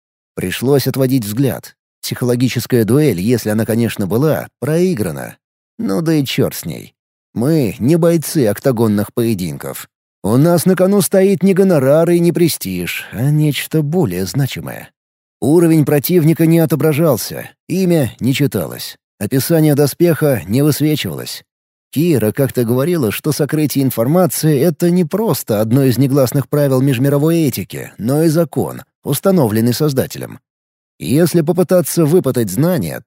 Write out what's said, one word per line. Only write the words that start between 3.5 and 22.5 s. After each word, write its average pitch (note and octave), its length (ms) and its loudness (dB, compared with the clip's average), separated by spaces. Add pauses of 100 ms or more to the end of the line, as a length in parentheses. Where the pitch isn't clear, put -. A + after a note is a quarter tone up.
она, A2 140 0
конечно, A2 420 -2
была, A2 420 -2 (120)
проиграна. A2+ 760 -2 (420)
Ну G3 240 -4
да D#3+ 120 0
и D3 100 2
черт G#2+ 320 -2
с - 80 -12
ней. B1 300 -12 (400)
Мы B2+ 440 0
не C#3+ 180 2
бойцы E3 500 0
октагонных G#2+ 680 0
поединков. F2+ 760 -6 (340)
У G#2+ 140 0
нас E3 280 2
на F#3 100 4
кону F#3+ 280 2
стоит F#3+ 400 2
не G3 120 4
гонорары E3 600 4
и F3 40 2
не E3+ 120 2
престиж, F#2+ 800 -4
а C3 180 -2
нечто D3+ 520 0
более C#3+ 420 0
значимое. A#2 680 -6 (500)
Уровень D#3+ 440 4
противника D#3 600 2
не E3 140 4
отображался, D3 920 0 (180)
имя F3 520 0
не B2+ 120 0
читалось, F2+ 640 -4 (220)
описание D3 560 2
доспеха C#3+ 720 2
не A#2 160 0
высвечивалось. C#3 840 -4 (500)
Кира C#3+ 380 0
как-то B2+ 320 -2